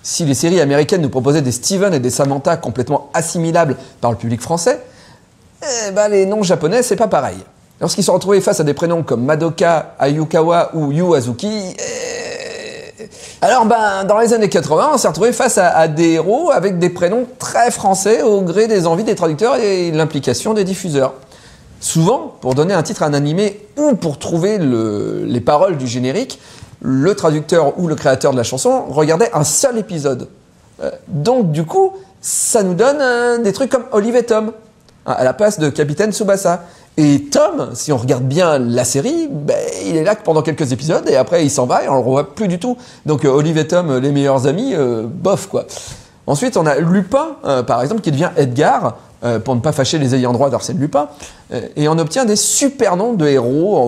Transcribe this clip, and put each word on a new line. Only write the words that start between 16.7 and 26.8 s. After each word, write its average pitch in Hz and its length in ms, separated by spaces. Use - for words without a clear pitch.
des 170 100
prénoms 175 360
très 233 320
français 202 500
au 214 180
gré 190 280
des 196 200
envies 170 160
des 220 120
traducteurs 175 420
et 190 340
l'implication 151 640
des 208 100
diffuseurs. 165 500
Souvent, 240 600
pour 127 140
donner 165 180
un 165 100
titre 202 200
à - 20
un 147 80
animé 160 520
ou 294 180
pour 165 240
trouver 190 380
le, 107 680
les 117 160
paroles 156 380
du 127 100
générique, 131 500